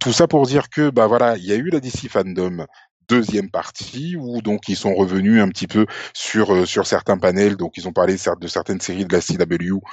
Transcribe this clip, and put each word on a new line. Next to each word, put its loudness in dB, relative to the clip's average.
tout 0
ça 4
pour 4
dire 0
que, 0
bah 4
voilà, 2
il -14
y -2
a 4
eu -2
la 0
D -6
C -8
Fandom -2
deuxième 0
partie, -8
où -6
donc -4
ils -2
sont 0
revenus 4
un 4
petit -6
peu 2
sur, 0
euh, 4
sur 0
certains 0
panels, 2
donc -6
ils -10
ont -8
parlé 2
cer-, -2
de -8
certaines -4
séries -4
de -2
la 4
C -4
W, -2